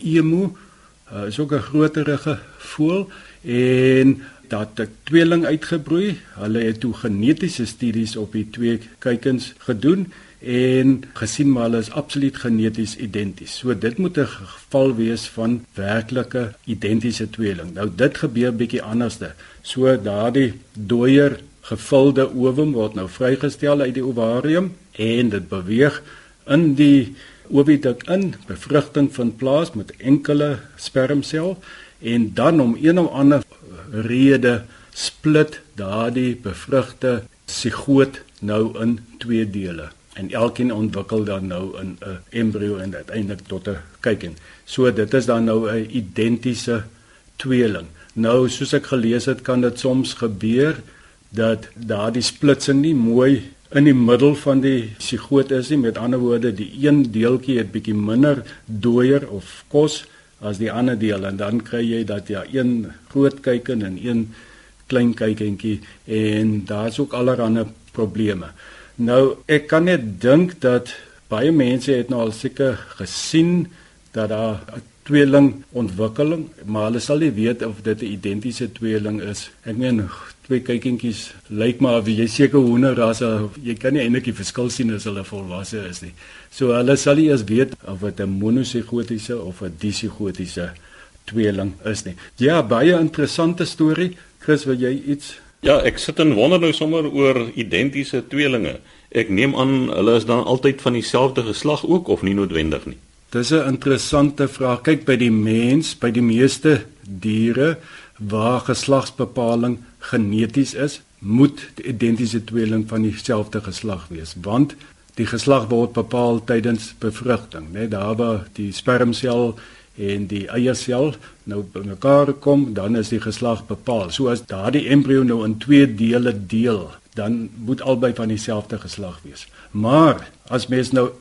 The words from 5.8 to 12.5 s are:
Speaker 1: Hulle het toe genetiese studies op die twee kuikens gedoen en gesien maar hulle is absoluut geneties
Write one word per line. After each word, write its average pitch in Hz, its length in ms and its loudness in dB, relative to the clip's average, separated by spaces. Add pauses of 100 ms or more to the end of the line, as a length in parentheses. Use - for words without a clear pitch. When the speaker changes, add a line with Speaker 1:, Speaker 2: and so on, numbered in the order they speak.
Speaker 1:
Hulle 107 240 -2
het 113 220 -2
toe 117 140 -2
genetiese 120 720 0
studies 113 500 -4
op 107 160 -8
die 107 180 -4
twee 117 300 -2 (180)
kuikens 123 600 -2
gedoen 139 540 0 (280)
en 127 640 2 (100)
gesien 139 400 0
maar 120 100 0
hulle 117 160 0
is 110 120 -4
absoluut 139 460 -4
geneties 110 600 -2